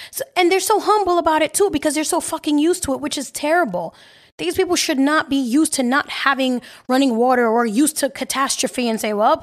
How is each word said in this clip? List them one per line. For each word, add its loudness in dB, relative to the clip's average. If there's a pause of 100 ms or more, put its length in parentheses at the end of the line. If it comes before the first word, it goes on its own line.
(120)
So, -10 (100)
and 4
they're 2
so 2
humble 2
about 2
it 0
too 2
because -2
they're -2
so -2
fucking -2
used 2
to -2
it, -6
which -6
is -8
terrible. -2 (440)
These -4
people 2
should 0
not 2
be 0
used 0
to 0
not 0
having -2 (260)
running 2
water 2
or 2
used 0
to -2
catastrophe -4
and -2
say, -2
"Well, 2